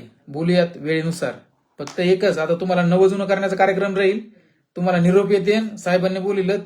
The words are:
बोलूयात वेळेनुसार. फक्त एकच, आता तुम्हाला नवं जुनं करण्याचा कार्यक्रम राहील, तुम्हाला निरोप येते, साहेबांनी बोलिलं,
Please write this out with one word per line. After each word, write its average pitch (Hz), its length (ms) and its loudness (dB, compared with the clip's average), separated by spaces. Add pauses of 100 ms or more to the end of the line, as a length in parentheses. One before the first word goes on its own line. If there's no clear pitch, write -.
(280)
बोलूयात 170 480 0
वेळेनुसार. 160 560 -4 (460)
फक्त 147 220 -8
एकच, 180 380 2
आता 160 160 -2
तुम्हाला 180 280 0
नवं 185 260 4
जुनं 196 160 -2
करण्याचा 190 320 -2
कार्यक्रम 190 400 0
राहील, 202 380 -2 (420)
तुम्हाला 180 240 0
निरोप 185 300 4
येते, 208 460 0
साहेबांनी 185 440 -2
बोलिलं, 196 460 -2